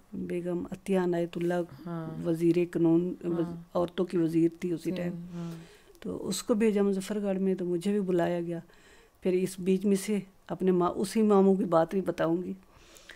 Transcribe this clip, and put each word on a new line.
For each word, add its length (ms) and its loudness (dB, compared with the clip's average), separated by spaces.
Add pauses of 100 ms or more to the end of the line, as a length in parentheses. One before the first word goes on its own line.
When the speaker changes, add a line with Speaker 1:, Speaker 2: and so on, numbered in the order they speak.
(160)
Speaker 1:
बेगम 480 -6
अतिया 400 -2
अनायतुल्ला, 580 0 (240)
Speaker 2:
हाँ। 400 -8
Speaker 1:
वज़ीर 400 2
कानून, 600 2
वज़-, 160 -2
Speaker 2:
हाँ। 340 -8
Speaker 1:
औरतों 300 -2
की 120 -4
वज़ीर 340 2 (120)
थी 80 -2
उसी 200 -4
Speaker 2:
थी, 40 -4
Speaker 1:
टाइम, 180 -4 (200)
Speaker 2:
हाँ। 240 -10 (440)
Speaker 1:
तो 140 -8
उसको 400 -4
भेजा 280 2
मुजफ्फरगढ़ 540 -2
में, 180 0
तो 100 -4
मुझे 280 -2
भी 60 0
बुलाया 420 0
गया। 200 -6 (640)
फिर 100 0
इस 260 -2
बीच 260 2
में 100 4
से 280 -2 (260)
अपने 220 0
मा-, 200 2
उसी 300 0
मामू 360 6
की 80 0
बात 300 4
भी 60 0
बताऊंगी। 540 -2 (600)